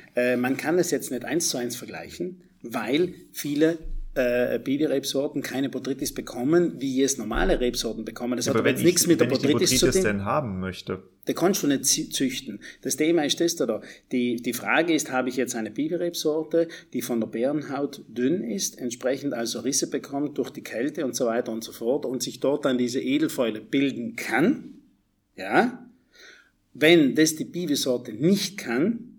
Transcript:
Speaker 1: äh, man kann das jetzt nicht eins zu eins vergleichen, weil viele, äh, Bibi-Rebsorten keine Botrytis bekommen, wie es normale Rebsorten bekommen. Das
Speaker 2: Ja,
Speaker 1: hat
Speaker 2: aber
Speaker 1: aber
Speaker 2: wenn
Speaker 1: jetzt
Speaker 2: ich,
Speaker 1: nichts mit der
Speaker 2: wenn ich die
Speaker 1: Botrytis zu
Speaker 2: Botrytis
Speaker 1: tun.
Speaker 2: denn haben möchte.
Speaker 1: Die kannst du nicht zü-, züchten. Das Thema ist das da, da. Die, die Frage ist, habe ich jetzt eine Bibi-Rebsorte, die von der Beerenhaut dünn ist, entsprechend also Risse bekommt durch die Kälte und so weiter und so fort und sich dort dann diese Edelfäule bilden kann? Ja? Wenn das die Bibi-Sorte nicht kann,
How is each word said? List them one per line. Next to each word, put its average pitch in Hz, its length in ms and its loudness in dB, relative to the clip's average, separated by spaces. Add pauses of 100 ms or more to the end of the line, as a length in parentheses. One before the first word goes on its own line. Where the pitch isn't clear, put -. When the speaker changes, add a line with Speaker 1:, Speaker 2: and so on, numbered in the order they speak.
(160)
Speaker 1:
äh, 123 200 2
man 127 200 0
kann 151 200 0
das 175 140 2
jetzt 139 220 -2
nicht 120 120 -6
eins 160 240 -2
zu 139 100 -2
eins 120 180 -4
vergleichen, 104 640 -10 (200)
weil 127 520 -2 (180)
viele, 156 460 0 (360)
äh, 123 440 2
Bibi-Rebsorten 139 840 -2
keine 135 260 -2
Botrytis 135 460 -6
bekommen, 143 680 2
wie 131 220 0
es 131 160 0
normale 120 420 0
Rebsorten 117 460 -2
bekommen. 120 320 -4
Das 120 80 -2
Speaker 2:
Ja, - 40 2
Speaker 1:
hat 139 60 2
Speaker 2:
aber 113 40 4
Speaker 1:
aber - 100 4
Speaker 2:
wenn 131 60 2
Speaker 1:
jetzt - 40 -4
Speaker 2:
ich, 156 60 4
Speaker 1:
nichts 175 200 4
mit 160 140 6
der 123 80 4
Speaker 2:
wenn 139 60 2
ich 127 80 0
die 135 100 2
Speaker 1:
Botrytis 131 260 4
zu - 80 6
Speaker 2:
Botrytis 185 160 4
Speaker 1:
tun. 107 80 4
Speaker 2:
denn 98 140 0
haben 113 340 -2
möchte. 92 440 -6 (260)
Speaker 1:
Die 131 60 0
kannst 190 280 2
du 151 40 2
nicht 139 180 2
zü-, - 260 0
züchten. - 500 -4 (200)
Das 135 160 -4
Thema 156 300 4
ist 120 160 0
das 165 140 0
da, 139 100 0
da. 107 160 -2 (300)
Die, 123 240 0
die 120 180 -4
Frage 151 400 2
ist, - 180 -2
habe 127 160 0
ich 127 80 -4
jetzt 123 180 -2
eine 110 160 -6
Bibi-Rebsorte, 165 1000 0 (260)
die 123 80 -4
von 117 180 -2
der 107 60 0
Beerenhaut 135 840 -2
dünn 127 340 0
ist, 202 360 -4
entsprechend 131 560 -4
also 117 260 -4
Risse 127 300 -2
bekommt 139 480 -4
durch 131 100 -2
die - 140 -14
Kälte 139 420 -4
und 123 100 -4
so 127 120 0
weiter 117 260 0
und 113 100 -6
so - 100 -12
fort 135 340 0
und 127 160 -4
sich - 180 -6
dort 143 240 2
dann 127 140 2
diese 123 240 0
Edelfäule 131 580 0
bilden 135 560 -2
kann? - 600 0 (600)
Ja? 208 500 2 (840)
Wenn 151 420 6
das 156 220 4
die - 80 -4
Bibi-Sorte 135 680 -2
nicht 170 420 2
kann, 160 640 0